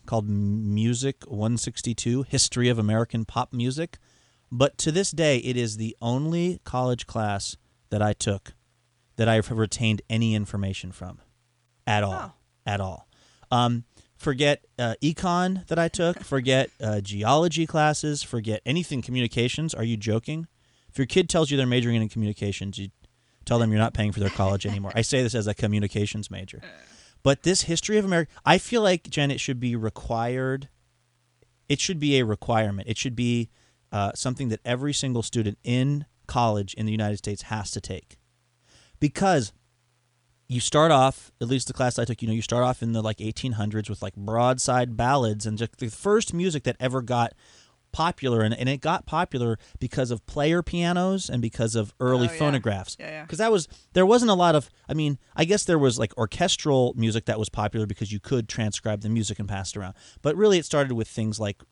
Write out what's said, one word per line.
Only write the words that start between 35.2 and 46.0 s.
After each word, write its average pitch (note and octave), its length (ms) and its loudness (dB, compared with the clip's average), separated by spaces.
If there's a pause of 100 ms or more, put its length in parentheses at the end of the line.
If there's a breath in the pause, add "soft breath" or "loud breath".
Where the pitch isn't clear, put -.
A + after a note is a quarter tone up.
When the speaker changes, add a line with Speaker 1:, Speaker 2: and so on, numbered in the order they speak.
Speaker 1:
student G#2+ 400 -2
in C#3 400 0 (240)
college G#2+ 460 0
in A2+ 120 -4
the G#2+ 60 -2
United G#2 240 -2
States G#2 260 -8
has G#2+ 300 -8
to G2 80 -8
take. - 380 -12 (840 soft breath)
Because D3+ 520 2 (960)
you B2 120 -2
start D#3 300 4
off, C3+ 400 4 (100)
at A#2 80 -4
least B2+ 180 0
the - 80 -8
class B2+ 240 0
I A#2 80 0
took, A#2 160 -4
you A#2 60 -2
know, A2 60 0
you A2+ 80 0
start A#2+ 220 0
off B2 180 0
in A#2 100 -2
the, A2+ 100 -2
like, A2 180 -4
eighteen A2 320 -6
hundreds G#2+ 380 -4
with, G2+ 120 -8
like, G2 140 -8
broadside B2 800 0
ballads A#2 500 2
and G#2+ 120 -2
just A2+ 200 -6
the B2 100 -6
first G#3 440 0